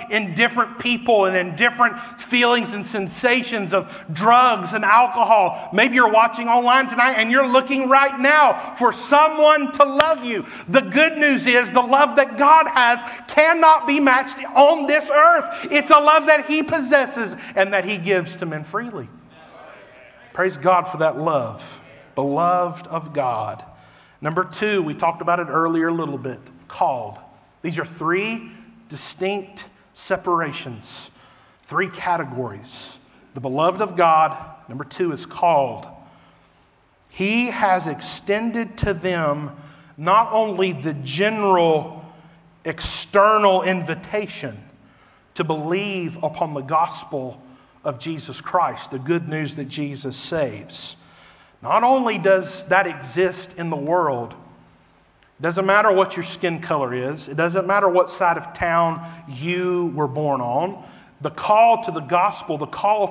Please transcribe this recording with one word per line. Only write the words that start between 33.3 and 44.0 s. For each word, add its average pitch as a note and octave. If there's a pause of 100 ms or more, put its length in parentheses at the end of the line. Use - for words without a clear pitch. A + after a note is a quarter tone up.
The C3
beloved D#3+
of F3+
God, D#3+ (320)
number C3
two, F3
is C3
called. C#3+ (1200)
He A3
has F#3
extended A3
to G3+
them D#3 (460)
not G3+
only G3
the D3
general E3+ (580)
external G3
invitation E3+ (760)